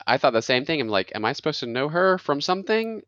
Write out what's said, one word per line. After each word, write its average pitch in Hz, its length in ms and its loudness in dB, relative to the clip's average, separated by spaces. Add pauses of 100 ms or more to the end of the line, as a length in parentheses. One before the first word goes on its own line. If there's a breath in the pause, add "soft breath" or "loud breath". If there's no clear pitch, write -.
I 123 120 2
thought 135 140 4
the 113 100 2
same 127 220 0
thing. 160 160 -2
I'm 117 80 -2
like, 98 260 0
"Am 107 100 -4
I 117 100 2
supposed - 260 -4
to 131 60 -6
know 123 220 -2
her 185 300 2
from 143 220 -2
something?" 220 680 -2